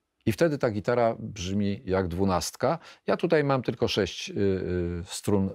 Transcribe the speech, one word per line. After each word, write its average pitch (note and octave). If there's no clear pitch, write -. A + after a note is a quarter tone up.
I A2+
wtedy D3+
ta B2+
gitara A2+
brzmi G2+
jak F#2
dwunastka. F#2+
Ja -
tutaj D#3+
mam C#3
tylko A#2
sześć, -
y, -
y, F2+
strun F#2+